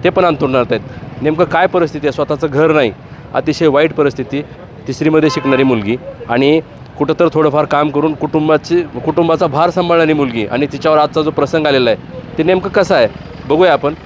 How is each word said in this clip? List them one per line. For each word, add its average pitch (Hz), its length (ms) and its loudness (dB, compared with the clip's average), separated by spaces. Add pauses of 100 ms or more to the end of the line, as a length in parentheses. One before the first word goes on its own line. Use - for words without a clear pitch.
ते 180 60 4
पण 185 160 0
अंथरुणात 135 460 0
आहेत. 110 100 -2 (400)
नेमकं 156 220 0
काय 170 240 0
परिस्थिती 165 400 -2
आहे, 135 60 -2
स्वतःचं 151 380 -2
घर 151 200 2
नाही, 139 200 2 (420)
अतिशय 143 340 0
वाईट 147 260 2
परिस्थिती, 139 480 -2 (460)
तिसरीमध्ये 156 420 2
शिकणारी 135 340 0
मुलगी 117 340 0 (320)
आणि 139 320 2 (360)
कुठं 147 220 -2
तर 170 140 4
थोडंफार 151 320 2
काम 147 240 0
करून 147 240 0
कुटुंबाची, 156 680 0
कुटुंबाचा 160 680 0
भार 156 220 2
सांभाळणारी 170 440 2
मुलगी 123 320 0
आणि 135 260 -2
तिच्यावर 156 260 0
आजचा 151 240 0
जो 151 100 -2
प्रसंग 147 360 0
आलेला 131 220 2
आहे, - 300 -4 (180)
ते 160 60 0
नेमकं 185 260 0
कसं 190 260 2
आहे 120 120 4 (400)
बघूया 160 260 4
आपण 185 200 0 (120)